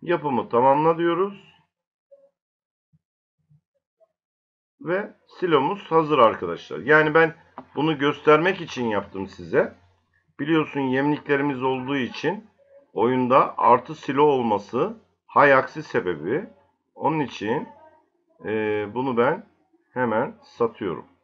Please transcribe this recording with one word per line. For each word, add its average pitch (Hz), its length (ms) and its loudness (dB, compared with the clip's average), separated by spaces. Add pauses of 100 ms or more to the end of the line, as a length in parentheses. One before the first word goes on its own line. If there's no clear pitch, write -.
Yapımı 147 480 -4
tamamla 139 480 4
diyoruz. 170 360 -2 (3500)
Ve 180 320 -4 (260)
silomuz 170 520 0
hazır 156 280 2
arkadaşlar. 92 600 0
Yani 151 340 4
ben 160 220 4 (400)
bunu 151 220 -2
göstermek 151 640 2
için 127 240 -8
yaptım 98 420 -4
size. 104 480 -4 (640)
Biliyorsun 151 400 -2
yemliklerimiz 139 840 -2
olduğu 131 340 -4
için 139 520 -6 (440)
oyunda 127 640 2
artı 123 380 2
silo 139 280 0
olması 127 720 0 (300)
hay 139 260 6
aksi 135 300 0
sebebi. 117 640 -4 (460)
Onun 151 240 -2
için, 135 480 -4 (800)
e, 95 40 -8 (440)
bunu 127 240 -4
ben 143 300 0 (460)
hemen 123 500 -2
satıyorum. 113 640 -6 (180)